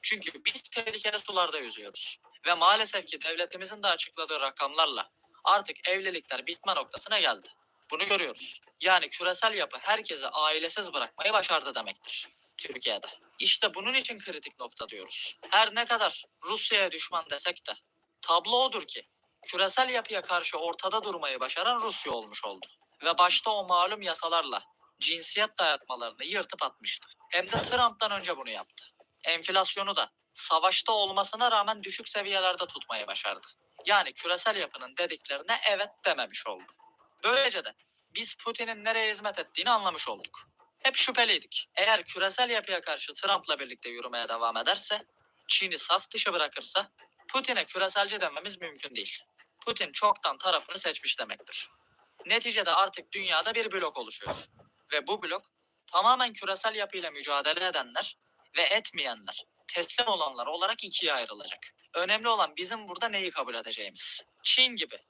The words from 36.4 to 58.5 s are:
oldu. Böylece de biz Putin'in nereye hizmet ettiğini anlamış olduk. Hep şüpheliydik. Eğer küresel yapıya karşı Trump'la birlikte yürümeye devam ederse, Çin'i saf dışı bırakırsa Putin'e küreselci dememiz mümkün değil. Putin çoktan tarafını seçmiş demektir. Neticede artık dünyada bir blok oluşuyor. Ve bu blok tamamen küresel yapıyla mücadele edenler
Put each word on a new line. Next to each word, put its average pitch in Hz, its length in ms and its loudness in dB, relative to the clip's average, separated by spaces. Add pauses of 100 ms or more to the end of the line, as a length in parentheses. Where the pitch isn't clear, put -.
oldu. 92 260 -10 (500)
Böylece 277 420 2
de - 80 -10 (420)
biz 226 200 0
Putin'in 233 480 -6
nereye 220 260 2
hizmet 202 300 -4
ettiğini 185 300 -2
anlamış 196 380 2
olduk. - 420 -12 (300)
Hep 262 160 2
şüpheliydik. - 800 2
Eğer 208 280 4
küresel 240 460 0
yapıya - 320 -2
karşı 147 320 -6
Trump'la - 460 0
birlikte 127 300 -10
yürümeye 120 400 -6
devam 117 280 0
ederse, 190 480 0 (420)
Çin'i 185 300 2
saf - 340 2
dışı 208 220 0
bırakırsa 156 580 -2 (380)
Putin'e 254 360 0
küreselci 202 560 0
dememiz 175 400 -6
mümkün 143 340 -12
değil. - 280 -6 (420)
Putin 196 260 -2
çoktan 156 460 2
tarafını 175 400 0
seçmiş - 420 0
demektir. - 500 -8 (560)
Neticede 220 460 0
artık 180 400 2
dünyada 190 440 0
bir 220 160 -2
blok - 260 -4
oluşuyor. - 360 -8 (580)
Ve 147 160 -2
bu 196 160 -2
blok 170 220 -4 (420)
tamamen 254 460 4
küresel 196 420 -2
yapıyla 196 360 -4
mücadele 147 560 0
edenler 131 500 -4 (400)